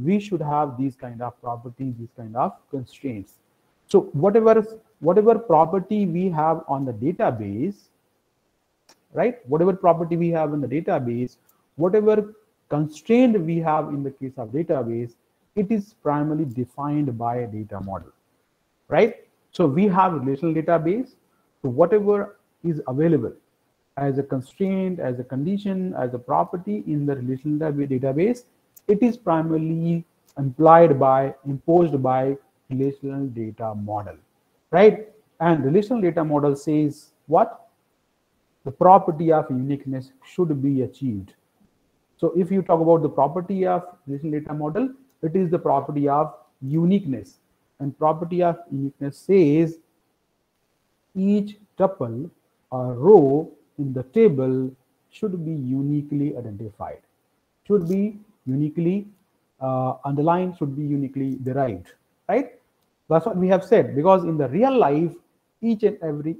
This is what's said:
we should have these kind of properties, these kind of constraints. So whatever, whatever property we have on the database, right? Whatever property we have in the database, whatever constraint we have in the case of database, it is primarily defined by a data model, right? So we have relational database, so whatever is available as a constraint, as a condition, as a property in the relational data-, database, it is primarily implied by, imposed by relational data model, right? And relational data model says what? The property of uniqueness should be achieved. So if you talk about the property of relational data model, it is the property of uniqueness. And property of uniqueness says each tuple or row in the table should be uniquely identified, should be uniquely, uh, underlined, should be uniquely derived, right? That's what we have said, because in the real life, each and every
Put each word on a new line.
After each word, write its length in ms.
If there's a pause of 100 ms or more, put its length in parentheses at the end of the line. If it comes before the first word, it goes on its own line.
we 180
should 200
have 380
these 160
kind 280
of 200
properties, 560
these 180
kind 200
of 180 (160)
constraints. 640 (520)
So 160 (100)
whatever, 540 (340)
whatever 380
property 680
we 240
have 380
on 160
the 80
database, 960 (1300)
right? 220 (100)
Whatever 240
property 440
we 140
have 220
in 80
the 80
database, 680 (380)
whatever 600 (340)
constraint 720
we 180
have 300
in 140
the 80
case 260
of 140
database, 640 (420)
it 140
is 320
primarily 420
defined 760
by 200
a 80
data 340
model, 320 (760)
right? 280 (360)
So 140
we 220
have 240
relational 420
database, 600 (480)
so 80
whatever 640 (260)
is 240
available 460 (640)
as 220
a 40
constraint, 800
as 180
a 60
condition, 680
as 180
a 60
property 680
in 200
the 100
relational 560
data-, 140
database, 580 (440)
it 140
is 140
primarily 880 (340)
implied 600
by, 340 (120)
imposed 560
by 340 (320)
relational 580
data 480
model, 420 (540)
right? 380 (320)
And 240
relational 380
data 220
model 300
says 580 (140)
what? 420 (960)
The 60
property 640
of 180
uniqueness 600 (140)
should 380
be 200
achieved. 500 (840)
So 180
if 140
you 120
talk 180
about 220
the 60
property 580
of 180 (220)
relational 340
data 140
model, 360 (320)
it 140
is 140
the 80
property 500
of 260 (260)
uniqueness. 800 (400)
And 200
property 440
of 160 (120)
uniqueness 480
says 600 (1400)
each 420 (220)
tuple 520 (400)
or 240
row 560 (280)
in 140
the 100
table 680 (400)
should 340
be 80
uniquely 840
identified, 640 (640)
should 220
be 300 (280)
uniquely, 600 (540)
uh, 340 (100)
underlined, 540
should 180
be 60
uniquely 600
derived, 500 (360)
right? 240 (560)
That's 180
what 100
we 120
have 160
said, 300
because 300
in 120
the 120
real 280
life, 360 (500)
each 220
and 180
every 380